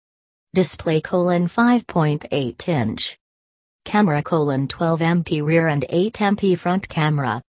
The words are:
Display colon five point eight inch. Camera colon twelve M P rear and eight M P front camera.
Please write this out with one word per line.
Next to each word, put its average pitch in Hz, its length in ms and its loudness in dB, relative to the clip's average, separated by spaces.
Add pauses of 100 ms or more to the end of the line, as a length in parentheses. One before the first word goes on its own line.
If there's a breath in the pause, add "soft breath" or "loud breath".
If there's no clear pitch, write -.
(560)
Display 170 440 2
colon 175 480 0
five 233 380 2
point 151 460 0
eight 131 360 -4
inch. 120 520 -2 (640)
Camera 165 380 2
colon 143 440 0
twelve 165 360 -2
M 170 200 2
P 156 200 -4
rear 165 240 2
and 143 220 0
eight 190 300 -2
M 202 160 2
P 190 200 2
front 180 340 -2
camera. 143 500 0 (120)